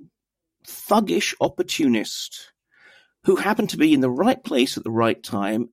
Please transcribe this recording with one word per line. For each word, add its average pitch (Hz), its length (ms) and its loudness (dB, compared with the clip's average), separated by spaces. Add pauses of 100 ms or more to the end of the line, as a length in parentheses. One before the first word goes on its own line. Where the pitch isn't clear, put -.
(680)
thuggish - 720 -2
opportunist - 1120 -2 (720)
who 185 140 4
happened 208 340 0
to 175 60 -8
be 156 180 4
in 131 60 4
the 127 100 2
right 180 320 0
place 135 340 0
at - 60 -10
the - 80 -8
right 113 320 0
time, 110 500 -2